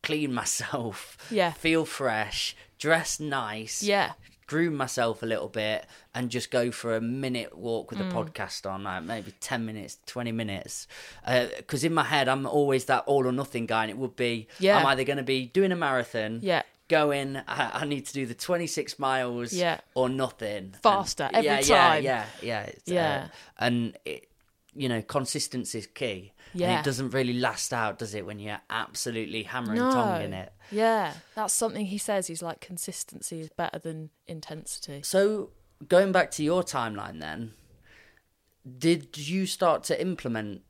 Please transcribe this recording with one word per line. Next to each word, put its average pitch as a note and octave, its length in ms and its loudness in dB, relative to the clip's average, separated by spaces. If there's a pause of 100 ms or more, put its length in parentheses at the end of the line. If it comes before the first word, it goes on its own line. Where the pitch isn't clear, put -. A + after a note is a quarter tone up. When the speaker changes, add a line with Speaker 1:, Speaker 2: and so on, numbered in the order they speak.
Speaker 1:
clean D3+ 300 0
<laughs> A#2+ 80 0
myself, - 760 -4 (140)
Speaker 2:
Yeah. F3+ 200 2
Speaker 1:
feel D#3+ 340 2
fresh, A2 720 -2 (220)
dress D#3+ 420 2
nice, A2+ 640 -4
Speaker 2:
Yeah. G3+ 300 2 (320)
Speaker 1:
groom D#3+ 300 0
myself A#2+ 460 0
a A#2 40 -6
little G#2+ 240 -2
bit G#2+ 360 -2 (300)
and B2 160 -2
just A#2+ 200 -4
go B2 200 2
for A2+ 240 -2
a A2+ 60 0
minute B2 560 -4
walk A2+ 340 -4
with G#2 80 -6
Speaker 2:
Mm. F#2+ 100 -2
Speaker 1:
a - 40 -4
podcast - 560 -4
on, F#2+ 140 -6
like, F#2 200 -6
maybe G2 360 -6
ten A#2 260 -4
minutes, G#2+ 400 -10
twenty A#2+ 260 -6
minutes. A2 560 -6 (380)
Uh, B2 220 4 (200)
'cause C3+ 160 -2
in E3 100 2
my D#3 100 4
head, C3+ 240 4
I'm C3+ 180 2
always C#3 400 4
that C3 200 4
all C#3 220 4
or B2+ 40 2
nothing B2+ 360 -2
guy, A2 160 2
and A2 80 -2
it G2+ 60 -8
would B2+ 180 -6
be, A#2+ 320 0 (120)
Speaker 2:
Yeah. F#3+ 200 6
Speaker 1:
I'm D#3 80 6
either C3 160 4
gonna C#3 200 0
be C3 220 0
doing F#3+ 260 4
a F3+ 40 4
marathon, A#2 640 0
Speaker 2:
Yeah. F3 220 2 (240)
Speaker 1:
going, C#3+ 500 4
"I, B2+ 440 -2
I D#3 40 -2
need C#3+ 220 -4
to - 60 -12
do C3+ 120 -2
the A#2+ 80 -8
twenty-six E3 640 -2
miles B2 560 0
Speaker 2:
Yeah. F3 260 0 (140)
Speaker 1:
or B2+ 160 2
nothing." B2 480 -2
And F#2+ 200 -10
Speaker 2:
Faster F3+ 540 2
every E3 140 6
Speaker 1:
yeah, C#3+ 160 4
Speaker 2:
time. D3+ 420 8
Speaker 1:
yeah, B2 220 0 (160)
yeah, - 0 -
yeah. A2 220 -4
It's, - 280 -12
uh, - 40 0
Speaker 2:
Yeah. D3+ 320 0 (320)
Speaker 1:
and A#2+ 360 0 (100)
it, D2 200 -10 (480)
you C3+ 160 -4
know, A#2 140 0
consistency C3 760 -4
is G2+ 80 -12
key. G2+ 440 -6 (220)
And F3 80 -4
Speaker 2:
Yeah. F3 180 2
Speaker 1:
it D3+ 60 -4
doesn't C3 260 -2
really B2 220 2
last B2 400 -2
out, A2 260 -2
does G#2+ 160 -8
it, G2 100 -6
when G#2 140 -10
you're G#2 220 -8 (100)
absolutely A2+ 720 -4
hammering E3 360 -2
Speaker 2:
No. B3+ 120 2
Speaker 1:
tongue G#3 320 2
in G2 100 -6
it? F#2 180 -10 (200)
Speaker 2:
Yeah. G#3+ 420 2 (220)
That's G#3+ 180 -2
something G#3+ 340 -2
he G3 120 -4
says. G3 280 -2
He's E3 140 -8
like, E3 180 -8
"Consistency - 840 -10
is D#3 80 -12
better - 280 -4
than D#3 320 -10 (180)
intensity." D#3 760 -10
Speaker 1:
So, G3+ 480 4 (360)
going F#3+ 240 8
back F3+ 200 4
to D3+ 120 -2
your E3+ 200 4
timeline G2+ 560 -4
then, E2+ 340 -8 (1200)
did D3+ 400 2
you E3+ 280 0
start F3 400 4
to D#3 160 0
implement A2+ 680 -4